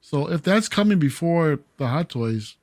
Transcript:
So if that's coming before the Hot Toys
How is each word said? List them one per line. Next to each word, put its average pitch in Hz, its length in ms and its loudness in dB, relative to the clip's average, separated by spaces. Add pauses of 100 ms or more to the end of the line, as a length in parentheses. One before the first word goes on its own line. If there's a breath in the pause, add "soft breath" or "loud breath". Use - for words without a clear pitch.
So 147 300 -4
if 165 120 -2
that's 214 260 2
coming 208 300 2
before 160 600 0 (160)
the 135 100 -4
Hot 147 220 -2
Toys 113 540 -4